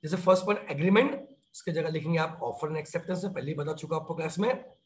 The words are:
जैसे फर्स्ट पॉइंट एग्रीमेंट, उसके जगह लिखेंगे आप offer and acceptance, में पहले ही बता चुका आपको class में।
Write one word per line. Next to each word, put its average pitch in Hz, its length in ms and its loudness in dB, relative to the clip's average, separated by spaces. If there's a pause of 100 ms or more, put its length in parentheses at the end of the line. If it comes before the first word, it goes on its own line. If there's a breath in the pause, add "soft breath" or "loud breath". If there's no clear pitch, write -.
जैसे 156 140 -2
फर्स्ट 185 280 6
पॉइंट 208 260 0
एग्रीमेंट, 190 540 4 (320)
उसके - 140 -6
जगह 165 180 0
लिखेंगे 160 300 0
आप 160 240 -2
offer 120 240 -6
and 156 100 -4
acceptance, 170 460 -6
में 190 100 -4
पहले 135 180 -6
ही 147 60 -6
बता 147 160 -4
चुका 156 220 -4
आपको 160 200 -6
class 165 240 -6
में। 220 120 2 (340)